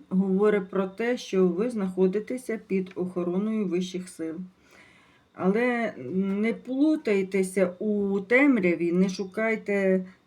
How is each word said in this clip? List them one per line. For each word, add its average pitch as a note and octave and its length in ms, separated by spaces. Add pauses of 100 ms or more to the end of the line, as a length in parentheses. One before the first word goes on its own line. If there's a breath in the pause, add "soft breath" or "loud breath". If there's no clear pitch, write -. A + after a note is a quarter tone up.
говорить F#3+ 640
про F#3+ 160
те, A#3 300
що F#3 320
ви F#3 220
знаходитеся G#3 960
під F#3+ 280
охороною F#3 720
вищих F3+ 420
сил. D#3+ 280 (960 soft breath)
Але A#3 600 (200)
не G3 380
плутайтеся G3 1300
у G3+ 420
темряві, F#3+ 720
не F#3 160
шукайте G3 1000 (200 loud breath)